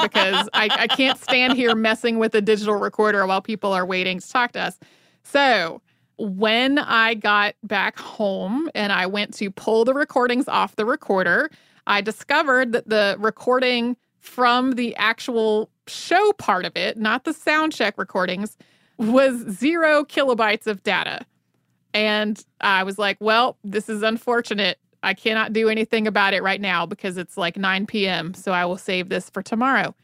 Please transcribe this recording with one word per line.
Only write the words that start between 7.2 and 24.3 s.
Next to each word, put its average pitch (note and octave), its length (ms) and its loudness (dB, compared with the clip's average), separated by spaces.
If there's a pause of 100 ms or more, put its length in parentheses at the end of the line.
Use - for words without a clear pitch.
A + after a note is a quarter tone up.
back G3+ 360 -2
home G3+ 760 -4
and G#3 180 -2
I F3+ 140 0
went G3+ 300 -4
to G3 160 -6
pull A3 340 0
the C4 80 2
recordings B3 540 0
off G3 280 -2
the G#3+ 100 -2
recorder, G#3+ 680 0 (360)
I G#3 140 2
discovered B3+ 720 0
that A3 180 -4
the G#3 300 2
recording B3 760 0 (240)
from B3 520 2
the A#3 240 -4
actual A3 720 0 (180)
show G4+ 460 0
part F#3 320 0
of E3+ 100 -8
it, F#3 220 -2
not A3 280 -2
the D#4 80 -4
sound D#4 400 0
check G#3 240 0
recordings, F#3+ 600 -4 (400)
was B3+ 380 4 (160)
zero D4+ 540 2
kilobytes A3+ 600 0
of G#3 160 -6
data. E3+ 420 -4 (680)
And G#3+ 500 -2 (180)
I F#3+ 220 2
was F#3+ 140 -6
like, G3 220 -2
"Well, A3 420 2
this G#3 280 -6
is G#3+ 120 -6
unfortunate. A3 800 -2 (240)